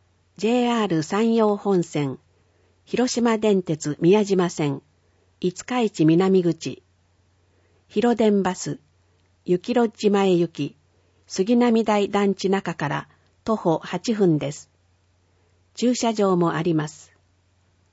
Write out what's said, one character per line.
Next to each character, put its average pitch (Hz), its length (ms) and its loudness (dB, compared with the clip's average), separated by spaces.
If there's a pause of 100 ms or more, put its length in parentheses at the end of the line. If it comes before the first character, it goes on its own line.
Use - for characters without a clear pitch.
(380)
ジ - 80 -4
ェ 240 200 0
イ - 20 0
ア 233 160 0
ー - 20 -2
ル 165 160 -2
山 226 320 0
陽 214 220 2
本 196 260 0
線、 143 380 -6 (640)
広 240 280 -2
島 233 260 0
電 214 220 2
鉄 151 400 -6
宮 202 240 4
島 185 260 0
線、 147 320 -4 (580)
五 180 240 -6
日 247 180 -4
市 202 220 0
南 185 400 4
口、 160 400 -4 (1040)
広 233 280 0
電 208 280 2
バ 185 100 -4
ス、 147 240 -10 (680)
雪 180 300 -2
ロ 240 120 2
ッ 214 60 -4
ジ - 180 0
前 196 260 2
行 170 120 0
き、 - 280 -10 (500)
杉 214 300 0
並 233 260 2
台 208 260 0
団 202 280 0
地 190 140 -2
中 196 260 -4
か 151 100 -6
ら 151 220 -6 (340)
徒 220 140 -2
歩 165 260 0
八 196 320 -6
分 180 240 2
で 139 140 -6
す。 - 180 -20 (1040)
駐 240 220 -2
車 226 160 -2
場 202 240 2
も 170 180 2
あ 156 80 -4
り 175 100 -2
ま 151 140 0
す。 - 240 -18 (840)